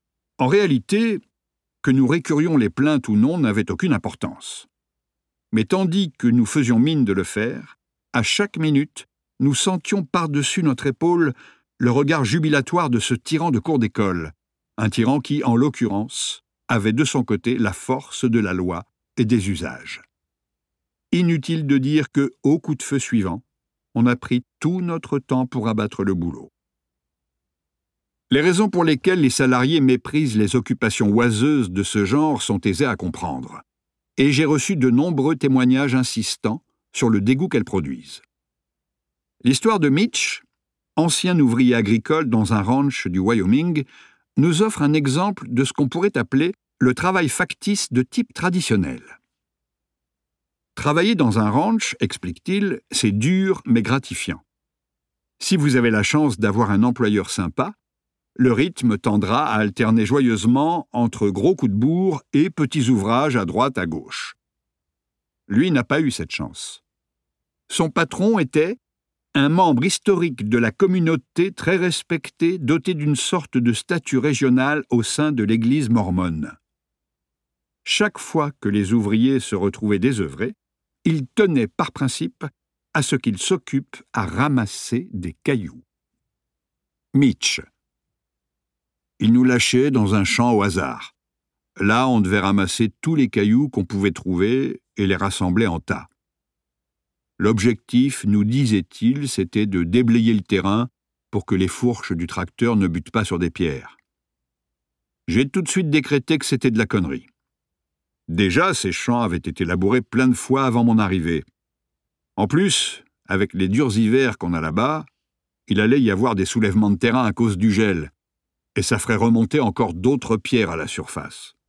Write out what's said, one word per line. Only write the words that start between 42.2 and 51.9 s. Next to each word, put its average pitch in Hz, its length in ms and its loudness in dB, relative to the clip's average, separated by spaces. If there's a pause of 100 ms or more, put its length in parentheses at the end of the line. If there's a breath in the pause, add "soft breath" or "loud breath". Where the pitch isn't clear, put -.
dans 113 240 2
un 104 80 0
ranch 127 460 0
du 90 100 -2
Wyoming, 120 640 2 (520 soft breath)
nous 160 260 2
offre 220 180 -2
un 147 140 2
exemple 156 540 -2
de 123 160 0
ce 131 80 -6
qu'on 143 160 0
pourrait 185 280 -2
appeler 139 380 0 (240)
le 127 160 4
travail 175 340 0
factice - 640 -4
de 127 100 2
type - 300 -4
traditionnel. « 107 720 -2 (1700)
Travailler 170 380 2
dans 123 240 2
un 107 120 2
ranch, 202 500 0